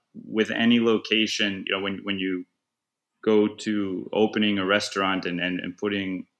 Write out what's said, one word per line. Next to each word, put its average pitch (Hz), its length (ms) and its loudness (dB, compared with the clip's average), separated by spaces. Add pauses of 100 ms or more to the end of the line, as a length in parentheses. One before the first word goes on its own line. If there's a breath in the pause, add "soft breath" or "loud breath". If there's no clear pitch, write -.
(260)
with 107 260 -2
any 120 280 4
location, 107 880 0
you 98 80 -2
know, 98 80 -4
when, 98 200 -4
when 101 140 -4
you 92 280 -4 (760)
go 107 240 6
to 104 680 -4
opening 107 440 2
a 95 80 0
restaurant 95 600 0
and, 87 140 -4
and, 90 200 -2
and - 180 -8
putting, 98 480 -4 (140)